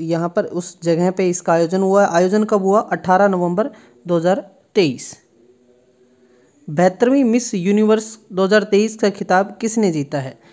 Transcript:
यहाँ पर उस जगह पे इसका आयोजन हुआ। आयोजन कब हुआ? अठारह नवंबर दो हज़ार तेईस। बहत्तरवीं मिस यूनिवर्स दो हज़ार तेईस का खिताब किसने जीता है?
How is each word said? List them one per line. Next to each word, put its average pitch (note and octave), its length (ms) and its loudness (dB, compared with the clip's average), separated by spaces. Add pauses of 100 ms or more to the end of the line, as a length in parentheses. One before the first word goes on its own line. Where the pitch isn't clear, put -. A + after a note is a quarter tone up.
यहाँ E3 360 -4
पर G3+ 80 0
उस - 380 -10
जगह E3+ 280 0
पे F3+ 180 -2
इसका F3 240 -2
आयोजन E3+ 280 0
हुआ। F#3+ 260 2
आयोजन F#3 380 2
कब G#3 180 0
हुआ? G3 180 2
अठारह F#3 480 2
नवंबर F3+ 420 -2 (360)
दो E3+ 100 0
हज़ार F#3 400 -2 (180)
तेईस। D#3 440 -2 (1500)
बहत्तरवीं F#3+ 540 2
मिस A#3 300 0
यूनिवर्स G#3+ 640 0 (140)
दो F#3+ 120 0
हज़ार G3+ 180 2
तेईस G#3 340 0
का G#3 140 0
खिताब G3 500 -2
किसने A3 300 0
जीता D3 300 -4
है? C3 180 -10 (140)